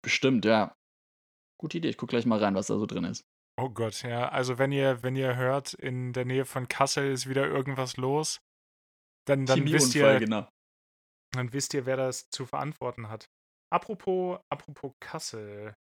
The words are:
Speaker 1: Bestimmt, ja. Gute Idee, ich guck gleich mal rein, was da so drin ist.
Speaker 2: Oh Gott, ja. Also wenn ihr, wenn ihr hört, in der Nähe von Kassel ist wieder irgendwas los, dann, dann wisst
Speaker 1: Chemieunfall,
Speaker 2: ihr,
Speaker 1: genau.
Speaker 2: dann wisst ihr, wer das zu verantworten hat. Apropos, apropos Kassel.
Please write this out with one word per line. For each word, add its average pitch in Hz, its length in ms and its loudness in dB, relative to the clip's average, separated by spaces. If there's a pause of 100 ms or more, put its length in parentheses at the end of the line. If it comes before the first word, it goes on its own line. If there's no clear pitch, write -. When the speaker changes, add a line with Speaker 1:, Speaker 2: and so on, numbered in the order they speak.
Speaker 1:
Bestimmt, 127 400 2
ja. 107 300 4 (840)
Gute 165 180 -6
Idee, 165 100 -2
ich 113 80 -4
guck 120 140 -6
gleich 120 160 0
mal 110 160 4
rein, 101 120 2
was 95 120 0
da 104 120 0
so 104 80 0
drin 87 180 -4
ist. 113 200 -8 (340)
Speaker 2:
Oh 127 120 -4
Gott, 110 320 -4
ja. 120 260 -2
Also 127 300 -2
wenn 139 120 2
ihr, 135 320 2
wenn 127 140 -2
ihr 131 200 0
hört, 131 380 -2
in 127 380 -6
der 123 140 -4
Nähe 131 180 0
von 127 240 -6
Kassel 139 420 2
ist 127 180 -2
wieder 135 180 2
irgendwas 135 500 -2
los, 143 420 0 (880)
dann, 139 200 4
dann 139 180 6
wisst 131 300 4
Speaker 1:
Chemieunfall, 139 200 8
Speaker 2:
ihr, 127 120 4
Speaker 1:
genau. 107 220 -2 (880)
Speaker 2:
dann 123 180 -4
wisst 135 220 -4
ihr, 127 120 0
wer 131 100 0
das 131 340 -4
zu - 160 -8
verantworten 131 640 -6
hat. 110 180 -12 (460)
Apropos, 180 680 -2 (140)
apropos 143 480 -12
Kassel. 107 760 -12 (140)